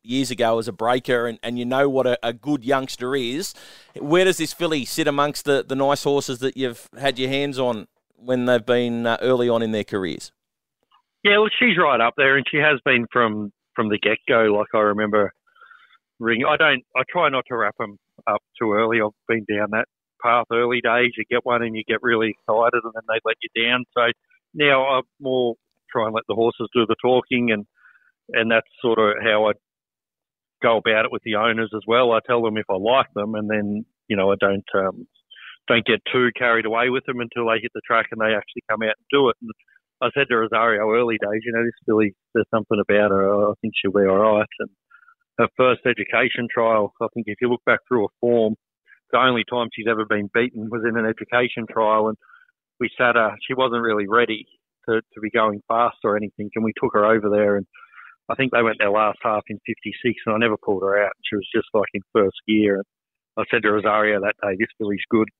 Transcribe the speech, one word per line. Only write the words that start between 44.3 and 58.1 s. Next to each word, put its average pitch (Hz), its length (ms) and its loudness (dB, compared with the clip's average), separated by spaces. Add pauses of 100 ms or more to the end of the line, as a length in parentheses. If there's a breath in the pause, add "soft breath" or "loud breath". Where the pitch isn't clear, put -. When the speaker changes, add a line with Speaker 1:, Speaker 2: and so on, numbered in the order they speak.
Speaker 2:
And - 100 -8 (680 soft breath)
her 117 180 2
first 127 300 2
education 120 680 -2
trial, 110 480 2
I 113 120 -2
think 113 140 -6
if 104 120 -8
you 123 100 0
look 120 160 -2
back 120 220 2
through 120 160 2
her 98 160 -4
form, 113 360 2 (560 soft breath)
the 123 80 2
only 123 300 2
time 120 240 -2
she's 107 140 -6
ever 110 180 0
been 104 280 -2
beaten 117 360 -2
was 113 200 -6
in 113 80 -2
an 113 80 0
education 117 640 -2
trial, 110 360 2
and 110 100 -4 (640 soft breath)
we 123 180 -4
sat 120 180 2
her, 110 200 2 (120)
she 139 60 -6
wasn't 120 300 0
really 104 240 0
ready 110 400 0 (420)
to, 113 100 2 (140)
to 107 80 -14
be 107 80 -6
going 107 400 0
fast 117 340 0
or 104 140 0
anything, 104 380 -8
and 113 100 -2
we 107 160 -2
took 120 120 -2
her 104 120 4
over 110 240 2
there, 104 260 2
and 98 100 -4 (640 loud breath)